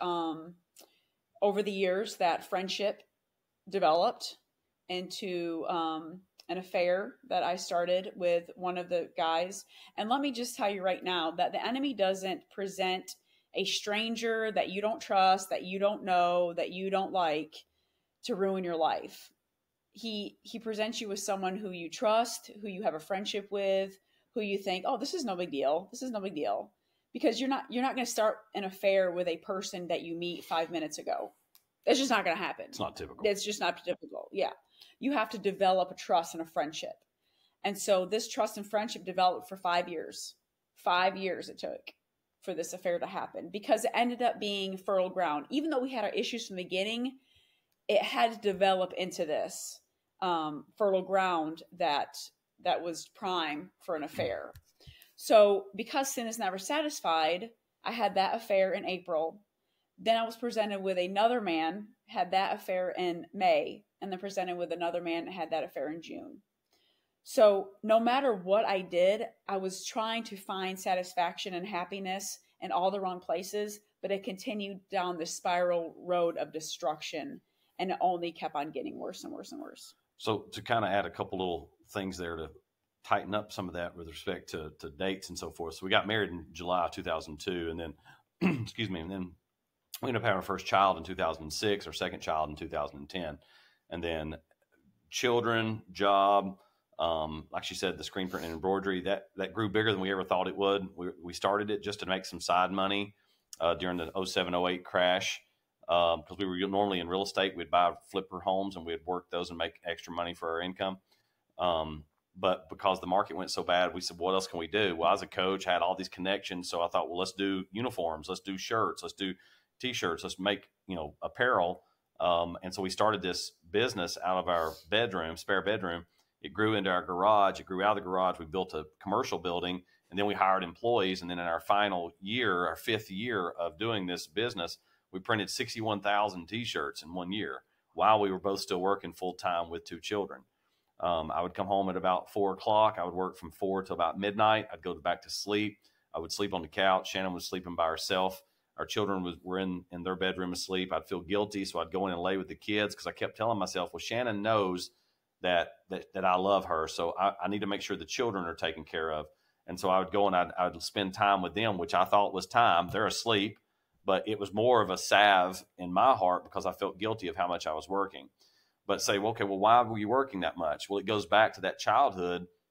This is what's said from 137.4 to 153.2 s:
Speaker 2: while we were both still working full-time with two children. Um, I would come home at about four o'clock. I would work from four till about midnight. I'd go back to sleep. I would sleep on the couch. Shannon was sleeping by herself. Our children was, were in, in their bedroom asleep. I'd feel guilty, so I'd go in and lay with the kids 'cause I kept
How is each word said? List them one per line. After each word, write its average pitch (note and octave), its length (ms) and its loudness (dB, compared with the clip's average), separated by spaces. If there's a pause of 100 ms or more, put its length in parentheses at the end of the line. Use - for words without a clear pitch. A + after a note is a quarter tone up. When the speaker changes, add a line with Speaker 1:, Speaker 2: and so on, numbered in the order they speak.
Speaker 2:
while G#2 280 6
we G2+ 100 2
were F#2 100 -2
both G2 200 -2
still F2+ 200 -2
working F#2+ 320 0
full-time F2 560 -4
with E2 160 -8
two E2+ 160 -12
children. F#2+ 440 -4 (560)
Um, D#2+ 320 0
I E2 100 -2
would F2+ 120 -4
come F#2+ 120 -4
home G2 220 2
at F#2 80 -2
about F#2 340 0
four G2 220 2
o'clock. G#2+ 460 4
I F2 60 -2
would F2 100 -4
work F#2 220 -4
from E2 140 -14
four F#2+ 320 -2
till F#2+ 120 -4
about E2+ 260 0
midnight. G#2+ 520 4
I'd F2 100 -14
go F2+ 120 -4
back E2+ 280 -2
to - 80 -16
sleep. G#2 480 -2 (360)
I D#2+ 60 -4
would E2+ 100 -8
sleep G2 240 -2
on E2+ 80 -2
the D#2+ 60 -10
couch. F#2+ 400 4
Shannon F#2+ 260 -2
was E2+ 100 -8
sleeping F2+ 300 -8
by E2 140 2
herself. F#2 540 0 (340)
Our - 100 -6
children G2 360 -2
was, F2 200 -6
were F#2 160 -4
in, F#2 320 -4
in F2 120 -10
their F#2 140 -2
bedroom F2+ 360 -2
asleep. F#2 400 -4
I'd D#2+ 140 -4
feel F2+ 140 -6
guilty, G2 440 -2
so G#2+ 140 -6
I'd A#2 140 -4
go F#2+ 140 0
in F#2 60 -2
and F2 100 -4
lay F#2+ 140 0
with F#2+ 120 -4
the D#2+ 60 -10
kids G#2 400 -2
'cause - 120 -10
I F2 60 -6
kept - 240 -6